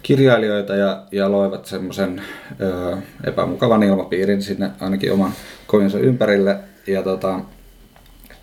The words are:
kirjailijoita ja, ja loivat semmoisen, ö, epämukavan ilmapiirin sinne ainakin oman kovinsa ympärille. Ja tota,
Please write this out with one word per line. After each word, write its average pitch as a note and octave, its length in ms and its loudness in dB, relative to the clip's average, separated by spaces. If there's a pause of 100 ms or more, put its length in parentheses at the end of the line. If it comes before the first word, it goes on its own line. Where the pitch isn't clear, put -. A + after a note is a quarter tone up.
kirjailijoita A2 720 4
ja, G2 360 0
ja G2 200 0
loivat G2 340 0
semmoisen, F#2+ 560 -6 (400)
ö, F2+ 360 -4 (260)
epämukavan G#2 600 0
ilmapiirin G2 580 2
sinne G2 380 -4
ainakin G2 340 -2
oman F#2+ 200 0 (340)
kovinsa G2+ 320 2
ympärille. G#2 580 2 (300)
Ja G2 160 -2
tota, F#2+ 360 -4 (1040)